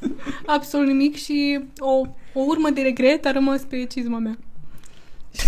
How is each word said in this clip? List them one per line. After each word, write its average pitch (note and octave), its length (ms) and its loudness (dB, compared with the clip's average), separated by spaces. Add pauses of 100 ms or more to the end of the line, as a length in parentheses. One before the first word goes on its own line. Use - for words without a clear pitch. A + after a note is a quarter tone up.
(460)
Absolut C#4+ 420 2
nimic C#4 280 4
și C#4+ 440 0 (180)
o, C4+ 120 -2 (440)
o C4+ 140 0
urmă D#4 220 2
de C4+ 120 0
regret C4 440 4
a C#4 60 2
rămas C4+ 300 2
pe B3+ 240 -6
cizma A#3 320 -4
mea. A3+ 200 -4 (920)
Și - 160 6